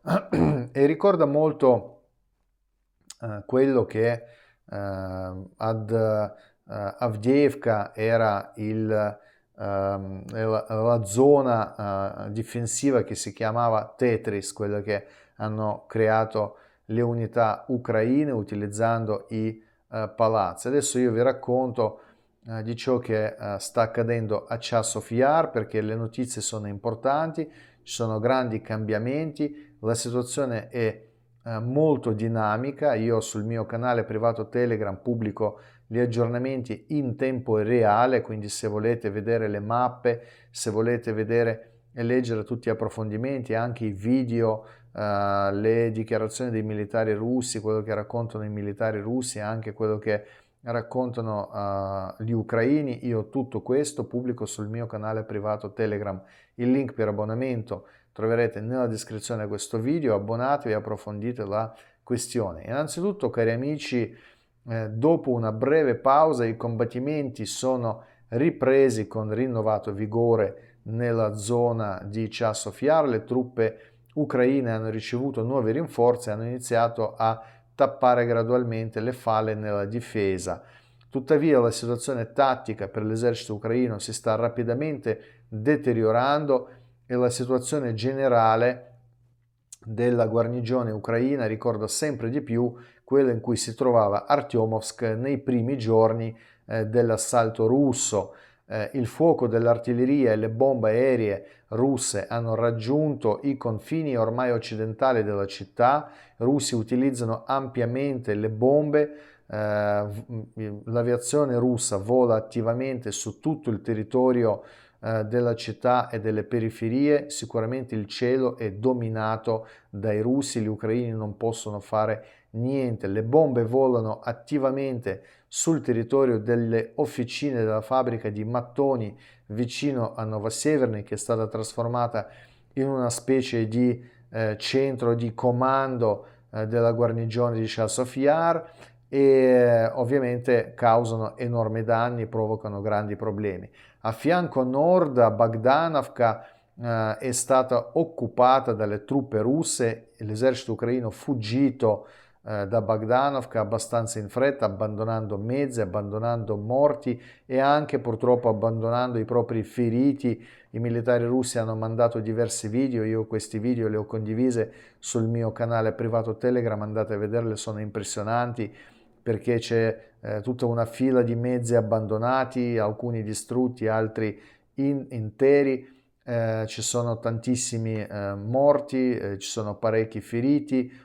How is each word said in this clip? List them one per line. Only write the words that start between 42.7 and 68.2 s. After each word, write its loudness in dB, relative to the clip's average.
approfondimenti, -4
anche -4
i -2
video, 0
eh, 0
le 2
dichiarazioni -4
dei -2
militari -2
russi, -2
quello 0
che -4
raccontano -6
i -6
militari -4
russi, -4
anche -6
quello 0
che 0
raccontano, -4
eh, -8
gli -2
ucraini, 0
io -2
tutto -4
questo 0
pubblico -6
sul -10
mio -6
canale -6
privato -4
Telegram. -2
Il 2
link 0
per -2
abbonamento -4
troverete 0
nella -2
descrizione -6
di -6
questo -6
video, 0
abbonatevi -2
e 2
approfondite -6
la -4
questione. -4
Innanzitutto, -4
cari 2
amici, -2
eh, -4
dopo 2
una 0
breve 2
pausa 4
i -2
combattimenti -4
sono -2